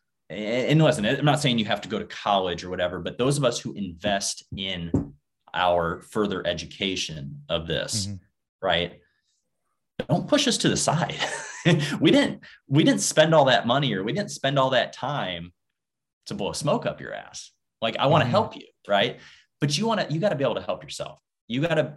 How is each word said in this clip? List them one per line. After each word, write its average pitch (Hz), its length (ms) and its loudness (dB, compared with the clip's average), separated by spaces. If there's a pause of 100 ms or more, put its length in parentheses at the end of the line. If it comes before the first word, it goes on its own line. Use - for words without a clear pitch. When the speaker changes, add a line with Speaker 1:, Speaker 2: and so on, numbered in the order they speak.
(300)
Speaker 1:
and, 98 100 -10 (280)
and 156 160 6
listen, 110 220 4
I'm 131 200 2
not 147 140 4
saying 120 200 2
you 104 60 0
have 107 160 -2
to - 80 -12
go 101 100 -4
to 87 60 -8
college 92 580 -2
or 90 60 -10
whatever, 90 300 -2
but 87 180 -8
those 139 200 0
of 143 80 0
us 120 140 0
who - 140 -8
invest 98 680 -4 (120)
in 92 360 -6 (600)
our 87 480 0
further 101 440 -2
education 80 1040 -6
of 82 180 -2
this, 95 400 -4
Speaker 2:
Mm-hmm. 101 80 -10 (460)
Speaker 1:
right? 87 380 0 (1120)
Don't - 180 -2
push 285 200 2
us 220 120 2
to 165 100 2
the 98 80 2
side. 156 440 0
<laughs> - 40 -2 (760)
We 175 120 6
didn't, 269 300 2 (260)
we 139 160 4
didn't 240 180 4
spend 160 320 4
all 147 120 8
that 120 200 6
money 131 300 2
or 95 80 -2
we 120 100 -2
didn't 202 160 -4
spend 139 300 0
all 131 100 4
that 120 240 2
time 92 580 -6 (760)
to 107 80 -8
blow 98 160 -4
smoke 147 340 -2
up - 160 -6
your 57 100 -12
ass. - 400 -14 (300)
Like, 113 160 0
I 123 80 2
wanna 147 200 6
Speaker 2:
Mm-hmm. 120 60 0
Speaker 1:
help 208 240 0
you, - 120 -18 (200)
right? 104 320 2 (400)
But 147 160 0
you 220 120 -2
wanna, 208 240 0
you 160 80 -2
gotta 196 160 0
be 135 80 -2
able 113 120 2
to 95 60 -6
help - 220 -6
yourself. - 340 -12 (300)
You 123 140 -4
gotta, 156 360 0